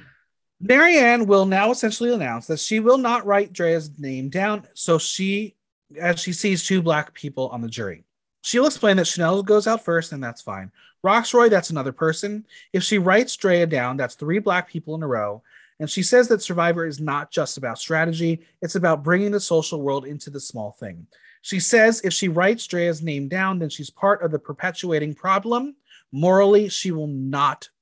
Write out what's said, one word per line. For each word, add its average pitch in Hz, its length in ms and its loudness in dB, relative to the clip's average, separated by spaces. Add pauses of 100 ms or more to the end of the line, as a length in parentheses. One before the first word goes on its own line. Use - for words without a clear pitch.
(600)
Marianne 240 680 4
will 196 180 6
now 196 260 2
essentially 240 420 -2
announce 123 340 -4
that 156 120 -4
she 220 220 -2
will 240 160 6
not 240 280 0
write 202 280 0
Drea's 160 440 -2
name 135 320 -6
down, 196 440 -4
so 165 240 0
she, 196 580 -4 (420)
as 175 220 -2
she 185 140 -6
sees 185 320 -2
two 190 160 2
Black 151 320 0
people 131 360 -8
on 120 120 -10
the 113 80 -8
jury. 98 340 -10 (380)
She'll 247 240 2
explain 208 320 2
that 170 100 2
Chanel 180 360 0
goes 208 240 4
out 220 180 0
first, 165 260 -2
and 143 100 -10
that's 117 200 -10
fine. 95 300 -12 (340)
Roxroy, 233 440 4
that's 190 200 2
another 135 240 -6
person. 202 520 -4 (280)
If 185 100 0
she 214 140 0
writes 196 400 2
Drea 175 280 2
down, 131 300 -2
that's 131 200 -4
three 165 240 -2
Black 180 280 0
people 156 280 -10
in 160 80 -6
a 151 40 -6
row. 107 340 -4 (380)
And 151 100 -6
she 190 140 -2
says 247 260 4
that 214 120 2
Survivor 170 440 0
is 143 140 -8
not 147 300 -4
just - 280 -4
about 123 220 -8
strategy, 165 640 -2 (160)
it's 165 140 -6
about 165 280 2
bringing 185 280 2
the 202 80 0
social 160 420 -2
world 139 240 -2
into 147 240 -14
the 139 100 -12
small 107 320 -10
thing. 87 360 -14 (340)
She 190 180 -6
says 220 460 4
if 185 80 -2
she 196 160 -2
writes 190 380 2
Drea's 170 340 -2
name 143 260 -4
down, 190 320 -2
then 156 100 -4
she's 143 200 -12
part 196 320 0
of 165 100 -2
the 151 80 -2
perpetuating 156 720 -4
problem. 233 640 -2 (380)
Morally, 196 560 4
she - 220 -4
will 156 160 -4
not 139 600 -2 (140)